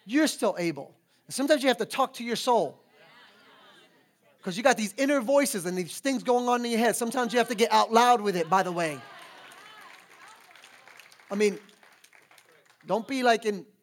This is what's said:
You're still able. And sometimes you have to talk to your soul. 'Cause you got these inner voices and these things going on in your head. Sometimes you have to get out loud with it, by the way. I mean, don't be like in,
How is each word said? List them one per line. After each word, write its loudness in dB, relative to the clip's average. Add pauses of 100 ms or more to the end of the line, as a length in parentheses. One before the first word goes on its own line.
You're 2
still -2
able. -6 (320)
And -14
sometimes 0
you 2
have 2
to -4
talk -4
to -12
your -4
soul. -2 (1600)
'Cause -8
you -6
got 4
these -6
inner 0
voices 0
and -4
these -6
things -2
going 0
on 0
in -4
your 0
head. 2
Sometimes -2
you 2
have 2
to -6
get 2
out 4
loud 6
with -2
it, -2
by 4
the -4
way. -4 (2250)
I -6
mean, 2 (1300)
don't -2
be -4
like 4
in, -4 (160)